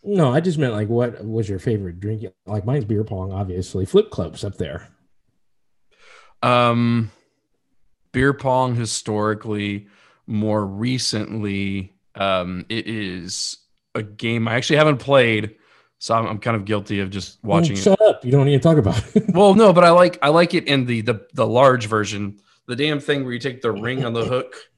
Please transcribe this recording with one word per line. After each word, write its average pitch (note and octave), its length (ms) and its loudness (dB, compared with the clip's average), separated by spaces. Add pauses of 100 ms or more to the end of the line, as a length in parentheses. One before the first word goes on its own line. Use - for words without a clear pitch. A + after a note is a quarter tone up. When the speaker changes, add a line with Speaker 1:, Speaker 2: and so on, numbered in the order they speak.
Speaker 1:
No, F3 280 2
I D3 80 2
just E3 180 -2
meant, C3 160 0
like, G#2+ 140 -2
what A#2 360 -2
was A2 240 -4
your G2 100 -4
favorite F#2+ 420 -4
drink? G#2+ 240 -8 (220)
Like, G2+ 180 -6
mine's B2+ 200 -2
beer G#2+ 200 -2
pong, F#2+ 280 -8
obviously. F#2 520 -4
Flip G#3 260 2
club's E2 340 -8
up G2+ 120 -8
there. D#2+ 320 -10 (1500)
Speaker 2:
Um, A#2+ 680 2 (1000)
beer C3+ 200 2
pong C3 420 0
historically, G#2+ 1120 -4 (380)
more G#2+ 380 -2
recently, G2 1300 -6 (200)
um, F#2 540 -2
it A2 180 -8
is F#2 720 -10 (360)
a A2 80 -6
game A2+ 460 -4
I A2+ 60 -2
actually B2+ 220 0
haven't D3+ 220 4
played, A#2 580 2 (420)
so - 160 -4
I'm, A2+ 120 0
I'm G#2 120 -6
kind A#2 180 -2
of G2 80 -4
guilty G#2 360 -4
of F#2+ 100 -4
just G2 320 -10
Speaker 1:
Well, G2+ 160 0
Speaker 2:
watching D#3+ 180 0
it. G2 40 -4
Speaker 1:
shut F#3+ 220 4
up. G3+ 220 4
You B2 60 -2
don't C#3 160 4
need C#3+ 160 4
to E3+ 60 6
talk D#3+ 100 6
about G2+ 240 2 (140)
it. G#3 120 2
<laughs> F3+ 60 0
Speaker 2:
Well, G3 200 6
no, G#3 180 8
but F3 120 6
I E3+ 60 8
like, F3 320 6
I D3 60 2
like E3+ 260 4
it E3 120 -2
in C3+ 200 0
the, A#2+ 160 -2
the, G#2+ 320 -4
the A#2+ 120 0
large B2 400 4
version, G2+ 520 -4 (280)
the A#2+ 100 -8
damn D3 240 -2
thing C#3 240 -4
where B2+ 80 -8
you A#2+ 80 -6
take B2 220 -8
the A2+ 100 -2
ring A#2+ 320 -6
on A#2 80 -6
the A#2 120 -2
hook. B2 300 -6 (240)